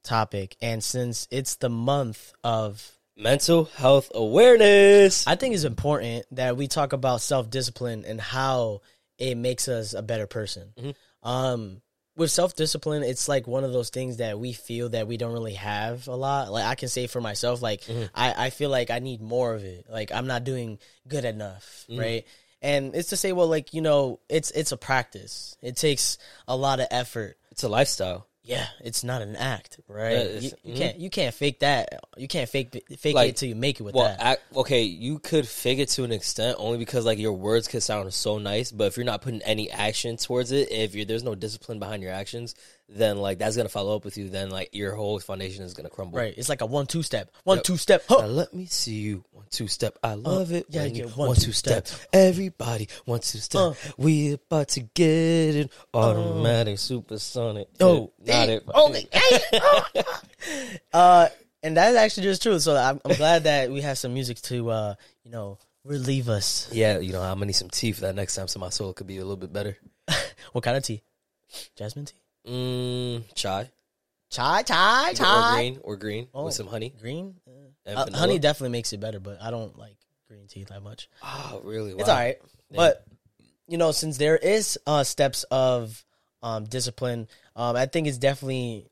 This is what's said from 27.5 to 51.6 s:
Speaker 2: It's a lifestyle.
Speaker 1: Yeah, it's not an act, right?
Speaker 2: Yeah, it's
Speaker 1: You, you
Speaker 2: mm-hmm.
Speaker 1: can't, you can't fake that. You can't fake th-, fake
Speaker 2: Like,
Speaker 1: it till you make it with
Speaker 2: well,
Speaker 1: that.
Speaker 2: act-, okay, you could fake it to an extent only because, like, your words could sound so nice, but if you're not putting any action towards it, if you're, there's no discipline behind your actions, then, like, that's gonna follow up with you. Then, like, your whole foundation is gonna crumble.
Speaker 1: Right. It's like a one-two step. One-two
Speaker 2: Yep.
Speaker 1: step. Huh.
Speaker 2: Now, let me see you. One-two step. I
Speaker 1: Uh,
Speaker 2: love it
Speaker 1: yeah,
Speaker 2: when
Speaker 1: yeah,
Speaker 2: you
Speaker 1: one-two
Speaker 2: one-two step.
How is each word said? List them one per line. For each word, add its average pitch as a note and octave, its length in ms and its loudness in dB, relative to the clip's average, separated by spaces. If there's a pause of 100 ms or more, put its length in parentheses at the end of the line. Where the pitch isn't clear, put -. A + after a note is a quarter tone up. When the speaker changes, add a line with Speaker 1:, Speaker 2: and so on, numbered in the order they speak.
Speaker 2:
It's - 120 -8
a A#2 60 -2
lifestyle. G2+ 560 0 (200)
Speaker 1:
Yeah, A#2+ 200 -6 (160)
it's A#2 240 -6
not B2 160 -4
an G#2 160 -10
act, B2 500 -8
right? A2 240 -4
Speaker 2:
Yeah, A#2+ 80 2
it's G#2+ 240 -4
Speaker 1:
You, C3+ 80 -8 (120)
you A2+ 100 -14
Speaker 2:
mm-hmm. B2+ 80 -4
Speaker 1:
can't, - 180 -4
you F3+ 100 -10
can't D3 240 -2
fake C#3+ 280 -4
that. C#3 400 0 (160)
You C3+ 100 -12
can't C3+ 220 -4
fake C3+ 220 -4
th-, - 120 -14 (160)
fake D3+ 160 0
Speaker 2:
Like, B2 140 6
Speaker 1:
it A#2+ 80 -6
till C3+ 100 -4
you A2+ 80 -6
make C3 240 -2
it A2+ 40 -10
with G2+ 120 -6
Speaker 2:
well, B2+ 120 6
Speaker 1:
that. G2 140 -2
Speaker 2:
act-, B2+ 200 2 (160)
okay, B2+ 260 2
you A2 360 -6
could D3+ 280 -2
fake C3 320 -2
it C#3 120 -2
to C3 120 -2
an A#2+ 80 -4
extent A2 480 -4
only A#2 180 -2
because, A#2 280 -2
like, A2 140 2
your G#2+ 120 0
words G#2 380 0
could A#2 140 -4
sound G2+ 300 -4
so G#2+ 260 -2
nice, G#2 300 -2
but G#2+ 180 0
if F#2+ 100 -2
you're B2 80 -4
not G#2+ 160 -4
putting A2+ 220 -8
any A2 280 -2
action A2 460 -4
towards B2 340 -2
it, C#3 220 0
if A2 200 -2
you're, G#2 120 -6
there's A2+ 180 -4
no A2+ 120 -6
discipline G#2+ 440 -10
behind G2 240 -8
your F#2 80 -8
actions, A2+ 420 -10 (360)
then, G#2 280 0
like, G2 220 -4
that's A2 160 -2
gonna A2+ 140 -2
follow G2+ 260 -4
up G#2 80 -6
with G2+ 140 -12
you. G2 120 -10
Then, F#2+ 200 -6
like, F#2+ 260 -8
your G2+ 180 -4
whole G#2+ 260 -4
foundation F#2+ 440 -10
is F2+ 100 -14
gonna E2 160 -14
crumble. F#2 300 -10
Speaker 1:
Right. F#2+ 180 -4
It's B2 120 -6
like C#3+ 120 -2
a A#2 40 -2
one-two C#3+ 360 -2
step. A2 320 -6 (120)
One-two F#3 280 4
Speaker 2:
Yep. E3+ 60 0
Speaker 1:
step. - 300 4
Huh. C4 120 8
Speaker 2:
Now, G#2+ 60 0
let C3+ 260 -2
me F3+ 120 -10
see A#2 300 -4
you. G#2 360 -4
One-two - 380 -8
step. - 340 -4
I A#2 80 -2
Speaker 1:
Uh, G#2+ 60 -8
Speaker 2:
love F3 340 -2
it E3+ 180 -4
Speaker 1:
yeah, D3+ 140 -2
Speaker 2:
when A2+ 100 -4
Speaker 1:
yeah, A#2+ 100 -6
Speaker 2:
you A#2+ 40 -8
Speaker 1:
one-two B2 200 -2
Speaker 2:
one-two B2 260 4
step. - 340 0